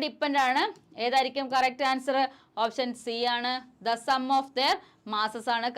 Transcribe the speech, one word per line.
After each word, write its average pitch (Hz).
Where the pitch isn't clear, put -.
ഡിപ്പെൻഡ് 285
ആണ്. 277
ഏതായിരിക്കും 262
കറക്റ്റ് 262
ആൻസർ? 262
ഓപ്ഷൻ 240
സി 233
ആണ്. 247
The 226
sum 262
of 269
their 285
masses 220
ആണ് 233